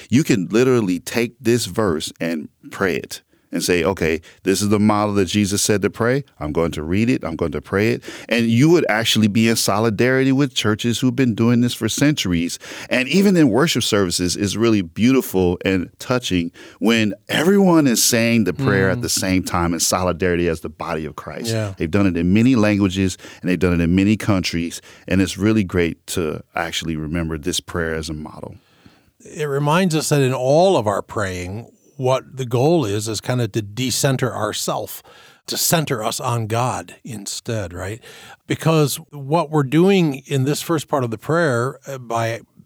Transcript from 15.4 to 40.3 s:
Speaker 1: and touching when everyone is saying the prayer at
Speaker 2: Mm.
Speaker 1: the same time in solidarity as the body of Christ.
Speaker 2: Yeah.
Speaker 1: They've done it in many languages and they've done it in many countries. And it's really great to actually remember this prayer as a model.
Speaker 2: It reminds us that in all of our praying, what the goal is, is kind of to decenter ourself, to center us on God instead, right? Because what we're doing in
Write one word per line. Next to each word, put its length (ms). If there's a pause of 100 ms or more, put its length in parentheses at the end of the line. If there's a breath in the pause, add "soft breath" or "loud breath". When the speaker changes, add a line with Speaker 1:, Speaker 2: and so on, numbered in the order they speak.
Speaker 1:
and 240 (120)
touching 500 (300 loud breath)
when 340 (140)
everyone 580
is 160
saying 400
the 120
prayer 360
at 80
Speaker 2:
Mm. 40
Speaker 1:
the 60
same 360
time 280
in 60
solidarity 680
as 140
the 60
body 360
of 100
Christ. 380
Speaker 2:
Yeah. 240
Speaker 1:
They've 120
done 200
it 80
in 180
many 220
languages 600 (240 loud breath)
and 80
they've 80
done 180
it 60
in 140
many 220
countries. 640 (260 loud breath)
And 160
it's 160
really 240
great 460
to 340 (140)
actually 400
remember 420
this 220
prayer 340
as 140
a 60
model. 420 (640 soft breath)
Speaker 2:
It 240
reminds 500
us 140
that 140
in 120
all 420
of 120
our 140
praying, 640 (280)
what 400
the 80
goal 400
is, 220
is 140
kind 200
of 120
to 100
decenter 720
ourself, 640 (460 loud breath)
to 100
center 460
us 160
on 300
God 560
instead, 680
right? 280 (480 loud breath)
Because 480 (160)
what 360
we're 140
doing 520 (120)
in 160